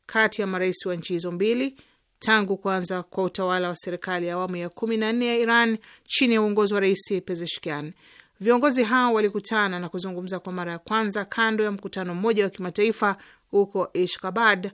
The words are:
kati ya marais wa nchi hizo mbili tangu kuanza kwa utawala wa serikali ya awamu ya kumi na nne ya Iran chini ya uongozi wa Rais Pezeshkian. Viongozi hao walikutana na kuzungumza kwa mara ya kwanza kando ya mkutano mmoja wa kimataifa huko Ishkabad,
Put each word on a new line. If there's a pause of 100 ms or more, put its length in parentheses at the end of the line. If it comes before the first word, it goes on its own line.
kati
ya
marais
wa
nchi
hizo
mbili (420)
tangu
kuanza
kwa
utawala
wa
serikali
ya
awamu
ya
kumi
na
nne
ya
Iran (240)
chini
ya
uongozi
wa
Rais (120)
Pezeshkian. (480)
Viongozi
hao
walikutana
na
kuzungumza
kwa
mara
ya
kwanza
kando
ya
mkutano
mmoja
wa
kimataifa (340)
huko
Ishkabad,